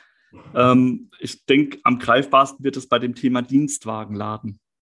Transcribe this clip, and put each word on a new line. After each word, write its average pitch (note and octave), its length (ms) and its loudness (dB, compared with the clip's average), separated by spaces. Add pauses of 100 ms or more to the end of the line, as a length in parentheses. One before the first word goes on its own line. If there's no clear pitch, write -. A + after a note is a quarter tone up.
(540)
Ähm, B2+ 560 2 (100)
ich - 260 -14
denk, C#3 380 0
am B2 160 0
greifbarsten C3+ 680 0
wird C3+ 100 -2
es C3 140 -12
bei B2 100 2
dem B2 160 -6
Thema B2 280 -2
Dienstwagenladen A2 1160 -4 (220)